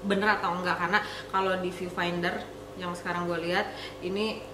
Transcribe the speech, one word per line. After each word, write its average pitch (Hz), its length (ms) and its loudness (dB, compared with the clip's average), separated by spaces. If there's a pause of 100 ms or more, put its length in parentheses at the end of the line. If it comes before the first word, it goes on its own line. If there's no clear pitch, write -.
bener 196 360 4
atau 185 160 2
enggak. 180 240 0
Karena 180 200 4 (320)
kalau 190 320 4
di 180 80 0
viewfinder 175 720 0 (320)
yang 185 160 -4
sekarang 175 400 -2
gua 170 80 0
lihat 175 320 2 (320)
ini 208 400 0 (100)